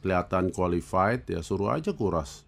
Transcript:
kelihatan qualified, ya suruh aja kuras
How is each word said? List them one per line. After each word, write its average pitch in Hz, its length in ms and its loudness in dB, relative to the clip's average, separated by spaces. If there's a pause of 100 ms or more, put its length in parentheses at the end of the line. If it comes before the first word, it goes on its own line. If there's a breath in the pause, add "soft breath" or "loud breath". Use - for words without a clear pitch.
kelihatan 92 480 2
qualified, 92 800 0
ya 85 160 -4
suruh 101 280 0
aja 160 200 -2
kuras 85 540 -2